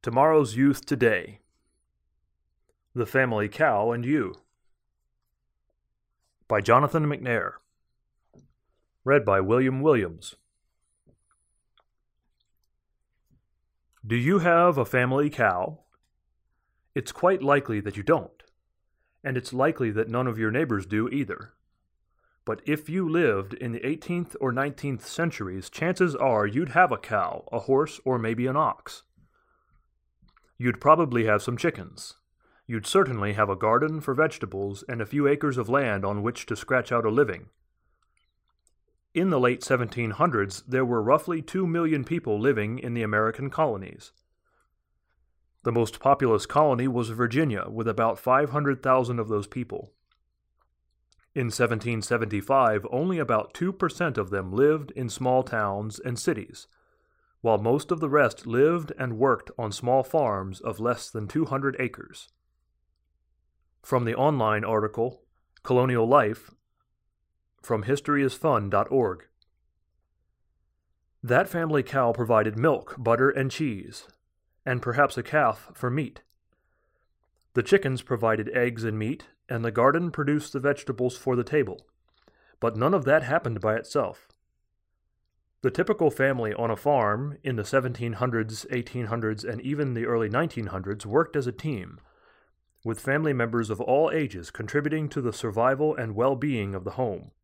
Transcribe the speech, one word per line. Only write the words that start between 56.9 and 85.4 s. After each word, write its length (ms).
while 180
most 320
of 80
the 100
rest 380
lived 500
and 220
worked 360
on 160
small 300
farms 600
of 180
less 320
than 160
two 180
hundred 320
acres. 520
From 220
the 100
online 480
article, 580
Colonial 460
Life, 420
from 220
historyisfun 880
dot 180
org. 380
That 260
family 360
cow 300
provided 440
milk, 400
butter, 320
and 220
cheese, 560
and 160
perhaps 340
a 60
calf 540
for 160
meat. 320
The 80
chickens 400
provided 560
eggs 260
and 140
meat, 300
and 160
the 60
garden 400
produced 420
the 80
vegetables 560
for 200
the 80
table. 420
But 160
none 200
of 100
that 160
happened 400
by 140
itself. 520